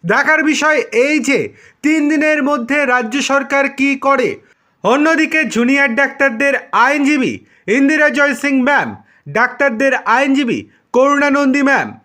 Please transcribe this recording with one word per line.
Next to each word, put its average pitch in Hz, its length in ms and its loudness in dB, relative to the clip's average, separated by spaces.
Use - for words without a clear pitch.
দেখার 277 400 0
বিষয় 302 360 0
এই 285 220 2
যে, 247 200 -2
তিন 311 180 0
দিনের 302 340 0
মধ্যে 277 420 -2
রাজ্য 247 360 -2
সরকার 277 480 0
কি 277 280 -2
করে। 269 320 0
অন্যদিকে 311 640 2
জুনিয়র 269 500 0
ডাক্তারদের 277 580 0
আইনজীবী 269 540 0
ইন্দিরা 277 420 2
জয় 285 260 0
সিং 285 280 -4
ম্যাম, 247 260 0
ডাক্তারদের 247 640 0
আইনজীবী 262 520 0
করুণা 285 360 2
নন্দী 277 340 2
ম্যাম 247 240 0